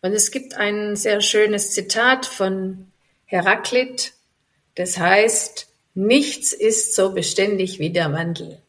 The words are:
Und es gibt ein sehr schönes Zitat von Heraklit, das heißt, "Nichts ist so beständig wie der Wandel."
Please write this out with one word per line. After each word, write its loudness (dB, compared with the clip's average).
Und -2
es 2
gibt -10
ein -2
sehr 0
schönes 2
Zitat 0
von -4
Heraklit, 0
das -4
heißt, 2
"Nichts 2
ist 0
so 2
beständig -2
wie -2
der 0
Wandel." -6